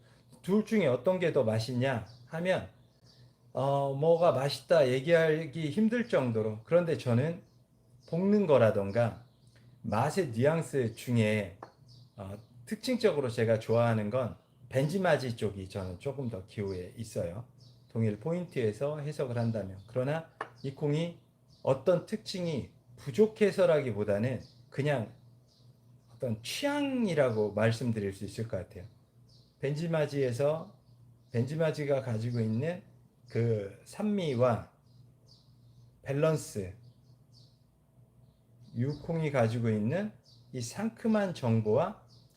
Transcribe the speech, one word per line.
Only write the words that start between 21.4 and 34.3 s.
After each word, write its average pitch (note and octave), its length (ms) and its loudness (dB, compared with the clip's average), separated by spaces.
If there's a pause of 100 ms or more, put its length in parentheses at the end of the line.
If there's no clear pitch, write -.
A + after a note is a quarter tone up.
어떤 E3+ 440 2
특징이 E3+ 640 -6 (260)
부족해서라기보다는 C3 1500 2 (260)
그냥 C#3 440 -2 (1040)
어떤 A2+ 280 -4
취향이라고 G3 1120 0
말씀드릴 A2 600 0
수 G2+ 120 -12
있을 A2 240 -8
것 G#2 100 -6
같아요. F2+ 260 -12 (760)
벤지마지에서, C#3+ 1120 -2 (580)
벤지마지가 D3 680 0
가지고 A#2+ 380 -2
있는 C3 420 -2 (460)
그 A2 560 -2
산미와 C3 840 0 (1300)